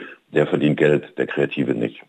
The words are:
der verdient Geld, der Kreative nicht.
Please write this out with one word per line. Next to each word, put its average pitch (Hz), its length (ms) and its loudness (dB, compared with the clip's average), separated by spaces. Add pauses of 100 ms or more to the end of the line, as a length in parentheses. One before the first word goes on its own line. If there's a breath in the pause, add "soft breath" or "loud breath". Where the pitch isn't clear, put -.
(340 loud breath)
der 76 140 2
verdient 73 300 0
Geld, 76 400 2
der 64 100 -2
Kreative 69 480 -2
nicht. 57 340 -6